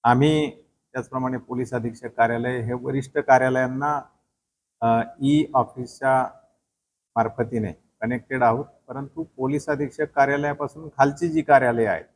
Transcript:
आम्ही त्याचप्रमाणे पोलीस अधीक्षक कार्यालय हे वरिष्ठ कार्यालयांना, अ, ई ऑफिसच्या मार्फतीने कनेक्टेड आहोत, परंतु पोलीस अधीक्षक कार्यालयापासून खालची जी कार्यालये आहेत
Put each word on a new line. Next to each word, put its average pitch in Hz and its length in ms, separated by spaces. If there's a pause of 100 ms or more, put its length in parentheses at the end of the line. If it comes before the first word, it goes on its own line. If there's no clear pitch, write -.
आम्ही 139 580 (320)
त्याचप्रमाणे 127 440
पोलीस 123 360
अधीक्षक 120 340
कार्यालय 117 540
हे 117 120
वरिष्ठ 135 440
कार्यालयांना, 131 840 (800)
अ, 117 200 (200)
ई 147 320
ऑफिसच्या 131 760 (840)
मार्फतीने 113 560
कनेक्टेड 123 720
आहोत, 117 220
परंतु 139 580
पोलीस 139 460
अधीक्षक 147 460
कार्यालयापासून 143 840
खालची 143 320
जी 156 120
कार्यालये 123 440
आहेत 87 200 (100)